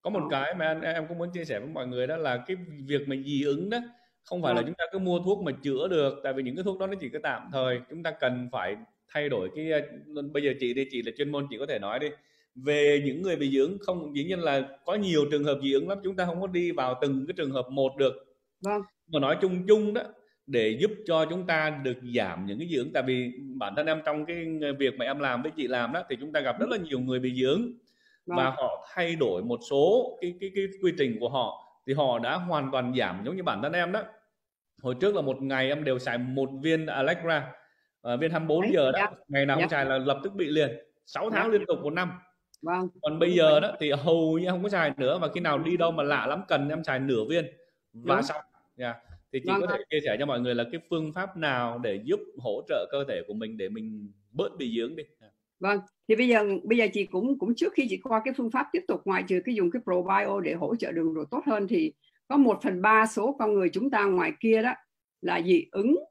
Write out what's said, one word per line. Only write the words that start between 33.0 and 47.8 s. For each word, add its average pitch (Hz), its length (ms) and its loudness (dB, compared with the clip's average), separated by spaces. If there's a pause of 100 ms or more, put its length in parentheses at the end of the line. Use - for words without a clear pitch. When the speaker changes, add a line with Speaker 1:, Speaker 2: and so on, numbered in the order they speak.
Speaker 1:
giống 160 100 -4
như 185 80 -8
bản 110 180 -2
thân 147 120 -4
em 175 180 0
đó. 208 120 -2 (800)
Hồi 127 180 -4
trước 202 160 2
là 170 60 0
một 135 200 -2
ngày 135 260 0
em 147 160 -2
đều 131 160 0
xài 123 180 -2
một 131 320 -2 (120)
viên 160 240 0
Allegra, 151 640 0 (500)
ờ, 120 160 -2
viên 160 140 0
hai 165 80 0
mươi 160 80 -4
bốn 156 140 4
Speaker 2:
Đấy, 214 120 2
Speaker 1:
giờ 139 180 6
đó, 165 80 0
Speaker 2:
dạ. 202 120 0 (160)
Speaker 1:
ngày 139 180 2
nào 139 120 2
Speaker 2:
Dạ. 165 60 4
Speaker 1:
không 180 60 0
xài 143 160 0
là 135 120 0
lập 135 260 0
tức 196 120 -6
bị 185 100 -2
liền, 147 240 2 (360)
sáu 160 240 -4
Speaker 2:
Dạ. 214 80 0
Speaker 1:
tháng 220 140 2
liên 208 160 4
tục 165 160 0
một 147 100 -2
năm. 180 180 -2 (500)
Speaker 2:
Vâng. 175 260 -2 (140)
Speaker 1:
Còn 156 180 -2
bây 170 100 4
Speaker 2:
Đúng 180 80 4
Speaker 1:
giờ 156 140 8
Speaker 2:
vậy. 151 100 8
Speaker 1:
đó - 180 -2
thì 151 120 0
hầu 160 480 2
như 180 60 0
em 180 80 2
không 180 100 -2
có 208 60 0
xài 165 280 2
nữa, 143 240 2
và 156 120 0
khi - 60 -2
nào 156 200 2
đi 175 180 0
đâu 170 140 4
mà 156 120 0
lạ 139 240 0
lắm 151 200 -2
cần 143 220 2
em 160 140 -4
xài 135 160 -2
nửa 127 300 0
viên 165 160 0 (480)